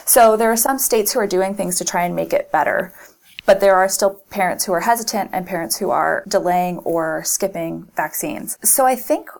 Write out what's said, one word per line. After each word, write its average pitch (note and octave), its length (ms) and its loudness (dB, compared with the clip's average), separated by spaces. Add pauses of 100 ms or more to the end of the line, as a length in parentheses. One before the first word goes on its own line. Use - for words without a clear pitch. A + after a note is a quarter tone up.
So A3+ 300 6
there A3+ 160 2
are A3+ 60 2
some C4+ 200 0
states A3 360 0
who B3+ 60 0
are G#3 60 2
doing G3 300 0
things F3+ 220 -4
to F3+ 80 -4
try F3 180 -2
and F3 120 -4
make E3 180 -4
it - 180 -2
better. - 420 0 (520)
But F#3+ 140 6
there G3 160 6
are F#3 140 4
still G3 400 0
parents F#3 360 -2
who G3 80 0
are E3+ 80 0
hesitant A3+ 520 -2
and F#3 140 -4
parents E3 300 -6
who G3+ 120 -4
are D#3 380 0
delaying F3+ 520 0
or D#3+ 440 -4
skipping E3+ 720 -6
vaccines. - 680 -8
So - 240 2
I B3+ 100 2
think, D4 340 -4 (100)